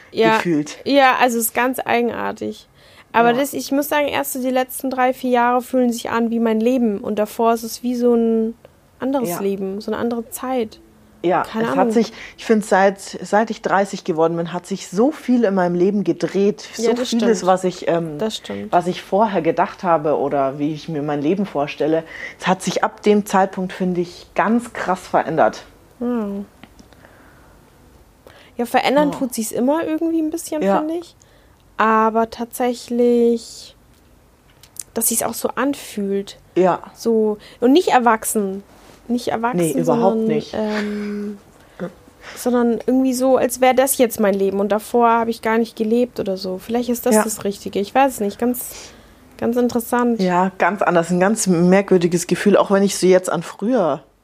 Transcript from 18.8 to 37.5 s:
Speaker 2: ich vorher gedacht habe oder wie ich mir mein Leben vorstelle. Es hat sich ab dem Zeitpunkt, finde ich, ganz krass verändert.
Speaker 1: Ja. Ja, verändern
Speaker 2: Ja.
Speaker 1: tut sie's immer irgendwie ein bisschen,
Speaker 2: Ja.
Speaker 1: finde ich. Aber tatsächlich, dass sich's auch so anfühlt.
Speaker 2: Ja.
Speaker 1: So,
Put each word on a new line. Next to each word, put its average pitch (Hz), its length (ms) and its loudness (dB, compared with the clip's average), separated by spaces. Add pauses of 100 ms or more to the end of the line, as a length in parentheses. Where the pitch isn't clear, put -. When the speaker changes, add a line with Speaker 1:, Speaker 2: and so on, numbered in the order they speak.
Speaker 2:
ich 180 140 -4
vorher 196 400 0
gedacht 165 420 -2
habe 156 340 2
oder 139 420 -2
wie 147 140 -2
ich 151 160 -12
mir 147 120 -6
mein 147 200 -4
Leben 190 240 0
vorstelle. 156 580 -2 (380)
Es - 60 -6
hat 185 140 0
sich - 220 -4
ab - 200 -2
dem 208 220 4
Zeitpunkt, 190 460 0
finde 180 300 -2
ich, - 340 -10
ganz 226 380 0
krass - 340 -4
verändert. 139 560 2 (380)
Speaker 1:
Ja. 240 260 -2 (2250)
Ja, 240 80 -4
verändern 277 460 2
Speaker 2:
Ja. 262 60 -6
Speaker 1:
tut 254 160 -4
sie's 220 180 -6
immer 285 320 0
irgendwie 330 380 -2
ein 311 80 -2
bisschen, 320 320 -6
Speaker 2:
Ja. 294 180 2
Speaker 1:
finde 311 160 -4
ich. 349 200 -12 (600)
Aber 220 520 2
tatsächlich, 240 1500 0 (1160)
dass - 140 -4
sich's - 160 -2
auch 233 100 -4
so - 220 -4
anfühlt. 202 840 -4 (180)
Speaker 2:
Ja. 175 240 2 (140)
Speaker 1:
So, 220 440 0 (240)